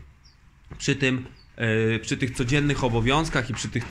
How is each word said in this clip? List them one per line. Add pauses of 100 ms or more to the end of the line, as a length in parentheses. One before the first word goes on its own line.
(800)
przy
tym, (320)
e,
przy
tych
codziennych
obowiązkach
i
przy
tych,